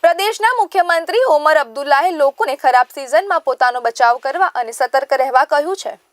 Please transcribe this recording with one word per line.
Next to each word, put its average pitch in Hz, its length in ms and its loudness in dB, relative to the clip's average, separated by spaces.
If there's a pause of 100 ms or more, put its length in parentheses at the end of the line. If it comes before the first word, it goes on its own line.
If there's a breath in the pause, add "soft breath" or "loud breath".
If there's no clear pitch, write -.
પ્રદેશના 403 580 0
મુખ્યમંત્રી 359 680 0
ઓમર 311 280 2
અબ્દુલ્લાહે 285 560 0
લોકોને 294 440 -2
ખરાબ 254 300 2
સિઝનમાં 320 560 -2
પોતાનો 247 400 -2
બચાવ 233 360 0
કરવા 269 280 -2
અને 240 260 -6
સતર્ક 269 420 -2
રહેવા 254 300 2
કહ્યું 302 320 -2
છે. - 240 -12 (140)